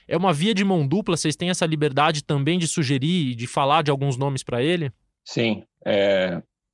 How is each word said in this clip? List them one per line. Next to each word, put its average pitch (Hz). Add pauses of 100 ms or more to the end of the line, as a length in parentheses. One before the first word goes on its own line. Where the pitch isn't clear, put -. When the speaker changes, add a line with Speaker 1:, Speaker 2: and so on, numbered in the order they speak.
Speaker 1:
É 156
uma 180
via 175
de 196
mão 185
dupla, 170
vocês 156
têm 180
essa 180
liberdade 151
também 156
de 165
sugerir 143
e 120
de 117
falar 147
de 147
alguns 139
nomes 135
pra 120
ele? 156 (340)
Speaker 2:
Sim, 110 (240)
é... 98 (320)